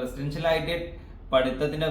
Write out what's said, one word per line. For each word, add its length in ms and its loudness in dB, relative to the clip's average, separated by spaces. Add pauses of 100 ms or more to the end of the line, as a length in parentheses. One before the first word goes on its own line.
റെസിഡൻഷ്യൽ 500 -2
ആയിട്ട് 240 2 (580)
പഠിത്തത്തിന്റെ 580 4